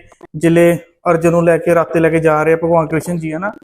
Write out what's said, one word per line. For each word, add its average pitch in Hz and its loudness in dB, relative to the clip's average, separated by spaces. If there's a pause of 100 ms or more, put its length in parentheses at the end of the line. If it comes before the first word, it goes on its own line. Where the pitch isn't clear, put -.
(360)
ਜਿਲੇ 170 2 (320)
ਅਰਜੁਨ 170 0
ਨੂੰ 170 2
ਲੈ 165 2
ਕੇ, 170 0
ਰਾਤੇ 165 0
ਲੈ 160 2
ਕੇ 165 2
ਜਾ 156 2
ਰਹੇ 160 0
ਆ 165 2
ਭਗਵਾਨ 165 0
ਕ੍ਰਿਸ਼ਨ 160 -6
ਜੀ 160 -8
ਹਨਾ। 190 -8 (120)